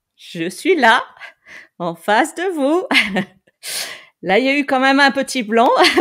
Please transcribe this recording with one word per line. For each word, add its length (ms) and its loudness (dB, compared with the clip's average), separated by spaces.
Je 320 -10
suis 260 0
là, 280 4
en 160 -6
face 400 0
de 200 -6
vous. » 280 0
Là, 160 2
il 80 2
y 20 2
a 80 0
eu 80 -2
quand 160 0
même 200 2
un 100 4
petit 320 -4
blanc. 260 2